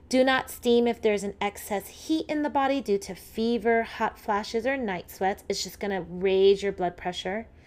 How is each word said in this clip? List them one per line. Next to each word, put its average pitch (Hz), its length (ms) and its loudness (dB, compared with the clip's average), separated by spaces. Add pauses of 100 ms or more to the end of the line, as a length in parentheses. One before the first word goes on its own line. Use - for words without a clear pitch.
Do 254 140 4
not 262 280 2
steam 240 360 4
if 233 160 0
there's 208 220 2
an 202 160 -8
excess 196 480 -6
heat - 400 -4
in 302 140 -2
the 294 80 -2
body 269 300 2
due 202 180 0
to 196 160 -8
fever, 226 680 0
hot - 360 -4
flashes, 214 480 -4
or 269 100 0
night 202 340 -6
sweats. 196 380 -2
It's 196 160 -4
just - 160 -12
gonna 196 220 -2
raise 190 600 4
your 202 100 -2
blood 180 240 -4
pressure. 190 520 -6 (180)